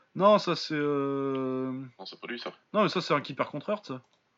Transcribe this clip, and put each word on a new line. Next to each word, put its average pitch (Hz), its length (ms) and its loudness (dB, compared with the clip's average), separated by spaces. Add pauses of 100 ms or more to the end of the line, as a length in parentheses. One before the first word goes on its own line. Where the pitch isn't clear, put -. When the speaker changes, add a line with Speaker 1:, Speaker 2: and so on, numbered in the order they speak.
(160)
Speaker 1:
Non, 196 240 8
ça, 170 160 0
c'est, - 200 -6
euh, 139 960 0
Speaker 2:
Non, 131 340 -10
c'est - 140 -16
pas - 80 -14
lui, 120 120 -8
ça. - 120 -8 (220)
Speaker 1:
Non, 208 100 4
mais 175 60 4
ça, 185 100 -2
c'est - 140 0
un 147 80 2
qui 143 120 -8
perd 127 160 -2
contre 147 200 -6
Hurt, 208 160 -4
ça. 127 160 -8 (360)